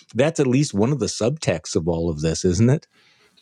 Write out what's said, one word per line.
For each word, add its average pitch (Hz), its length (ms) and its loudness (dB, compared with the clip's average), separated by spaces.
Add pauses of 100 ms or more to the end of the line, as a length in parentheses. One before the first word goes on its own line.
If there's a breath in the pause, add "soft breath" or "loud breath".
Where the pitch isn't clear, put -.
(140)
that's 147 280 0
at 135 60 2
least 135 260 0
one 107 180 2
of 139 80 -2
the 107 60 -2
subtexts 104 720 -4
of 82 100 0
all 82 220 0
of 73 100 -4
this, 80 240 -2
isn't 92 260 4
it? 151 160 0 (560 soft breath)